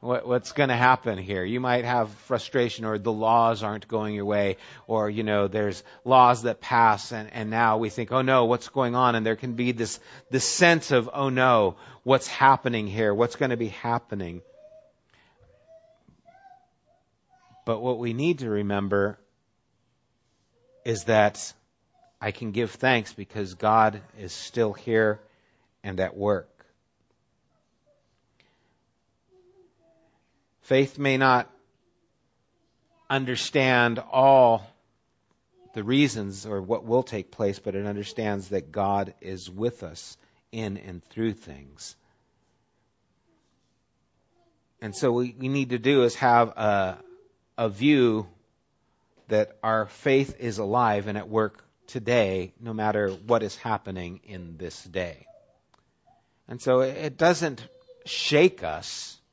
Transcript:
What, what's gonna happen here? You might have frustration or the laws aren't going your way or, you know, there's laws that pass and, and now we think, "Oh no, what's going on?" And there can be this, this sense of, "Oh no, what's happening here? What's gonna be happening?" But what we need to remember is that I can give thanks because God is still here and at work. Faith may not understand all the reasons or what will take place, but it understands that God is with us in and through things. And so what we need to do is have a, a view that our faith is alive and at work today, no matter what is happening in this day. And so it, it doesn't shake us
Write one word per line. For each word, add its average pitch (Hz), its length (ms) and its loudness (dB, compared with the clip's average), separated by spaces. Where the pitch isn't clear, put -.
What, 120 280 -4
what's 123 240 -2
gonna 131 240 2
happen 123 400 2
here? 95 260 -4
You 113 180 -4
might 123 260 0
have 120 240 0
frustration 120 560 -2
or 107 140 -2
the 104 120 -4
laws 113 520 2
aren't 107 260 -8
going 107 260 -4
your 101 120 -6
way 101 320 0
or, 110 220 0
you 107 140 -6
know, 104 260 0
there's 101 340 -4
laws 123 380 6
that 113 180 -4
pass 113 500 2
and, 107 220 -12
and 110 160 -8
now 113 300 2
we 113 100 -2
think, 113 240 -8
"Oh 127 80 2
no, 131 240 4
what's 117 240 0
going 123 260 -2
on?" 123 200 2
And 110 100 0
there 110 100 0
can 123 200 -10
be 123 180 -2
this, 113 260 -6
this 131 140 -2
sense 170 480 4
of, 123 200 2
"Oh 139 180 -2
no, 123 460 4
what's 131 240 2
happening 123 580 2
here? 104 260 0
What's 117 240 0
gonna 127 200 -2
be 117 140 -4
happening?" 98 720 -6
But 113 160 -4
what 123 180 -4
we 120 140 -6
need 143 280 -2
to 120 100 -6
remember 101 680 -2
is 113 200 -4
that 107 480 2
I 107 100 -6
can 107 220 -10
give 113 180 -2
thanks 123 420 0
because 98 420 -10
God 107 460 4
is 95 140 -14
still 113 420 -4
here 110 460 0
and 95 180 -6
at 92 160 -2
work. 101 340 -2
Faith 135 360 2
may 135 200 0
not 131 320 2
understand 127 880 2
all 127 680 6
the 107 100 -8
reasons 110 600 -2
or 101 160 -6
what 101 240 -4
will 120 160 2
take 104 280 -8
place, 101 280 -4
but 98 160 -8
it 98 100 -6
understands 101 640 -6
that 95 240 -6
God 98 480 -2
is 92 300 -12
with 107 320 -6
us 82 340 -18
in 107 280 -8
and 90 260 -18
through 113 300 -4
things. 69 600 -20
And 107 160 -12
so 131 160 0
what 120 240 -4
we 131 120 -8
need 135 220 -2
to 123 80 -4
do 131 260 4
is 120 100 0
have 120 420 4
a, 101 420 0
a 117 100 -2
view 113 580 2
that 107 340 -2
our 110 240 0
faith 139 540 0
is 117 160 -6
alive 107 520 0
and 104 100 -6
at 101 100 -12
work 107 340 -2
today, 101 720 -2
no 117 140 -14
matter 107 380 -2
what 107 320 -2
is 104 140 -8
happening 92 680 -8
in 87 320 -18
this 82 280 -14
day. 87 420 -10
And 120 120 -14
so 127 200 2
it, 131 160 -2
it 147 220 -10
doesn't 160 440 2
shake 165 580 2
us - 560 -10